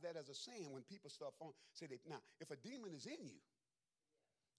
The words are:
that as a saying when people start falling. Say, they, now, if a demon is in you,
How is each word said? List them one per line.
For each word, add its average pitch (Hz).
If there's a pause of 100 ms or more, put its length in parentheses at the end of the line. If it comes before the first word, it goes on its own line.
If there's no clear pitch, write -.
that 165
as 143
a -
saying 190
when 135
people 196
start -
falling. 156 (160)
Say, 151
they, 123
now, 147 (160)
if 233
a 151
demon 202
is 143
in 294
you, 92 (1160)